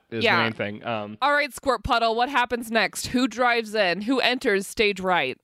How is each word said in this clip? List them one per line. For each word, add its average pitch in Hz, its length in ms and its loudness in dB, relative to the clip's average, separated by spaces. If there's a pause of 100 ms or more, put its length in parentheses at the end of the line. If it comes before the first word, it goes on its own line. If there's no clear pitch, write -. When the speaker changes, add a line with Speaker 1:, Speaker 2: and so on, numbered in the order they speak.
(100)
Speaker 1:
is 113 120 -4
Speaker 2:
Yeah. 117 140 2
Speaker 1:
the - 80 2
main 113 80 0
thing. 107 340 -8
Um, 107 340 -6
Speaker 2:
All 285 120 2
right, 294 200 0
Squirt 240 300 -2
Puddle, 233 320 2
what 240 140 0
happens 247 420 -2
next? 214 380 0
Who 254 180 2
drives 233 480 0
in? 190 280 2
Who 247 180 0
enters 220 460 0
stage 208 340 0
right? 170 440 0